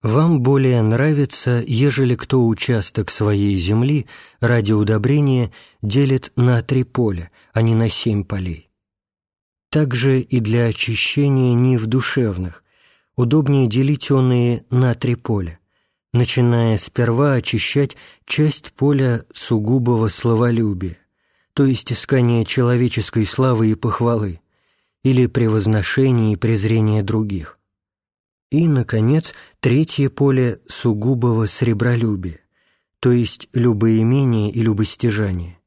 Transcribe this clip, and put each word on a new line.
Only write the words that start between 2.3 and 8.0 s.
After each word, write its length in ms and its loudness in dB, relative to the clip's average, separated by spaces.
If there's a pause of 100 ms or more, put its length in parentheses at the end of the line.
участок 640 -4
своей 460 0
земли 500 0 (320)
ради 320 0
удобрения 800 0 (300)
делит 560 0
на 240 2
три 240 0
поля, 460 -4 (200)
а 100 0
не 140 2
на 140 2
семь 340 -2